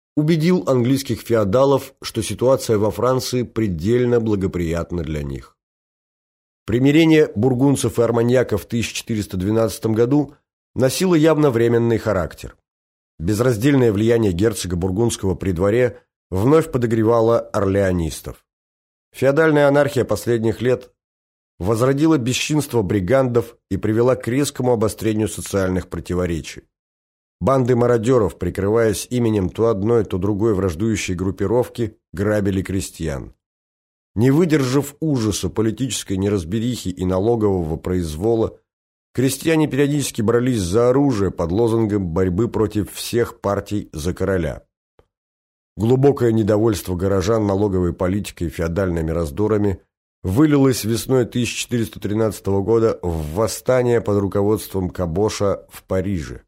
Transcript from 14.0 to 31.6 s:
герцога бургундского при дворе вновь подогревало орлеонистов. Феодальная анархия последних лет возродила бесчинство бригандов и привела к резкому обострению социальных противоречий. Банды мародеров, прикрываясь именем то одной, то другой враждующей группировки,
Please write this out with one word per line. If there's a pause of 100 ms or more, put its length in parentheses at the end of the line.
герцога
бургундского
при
дворе (280)
вновь
подогревало
орлеонистов. (680)
Феодальная
анархия
последних
лет (680)
возродила
бесчинство
бригандов (140)
и
привела
к
резкому
обострению
социальных
противоречий. (760)
Банды
мародеров,
прикрываясь
именем
то
одной,
то
другой
враждующей
группировки, (140)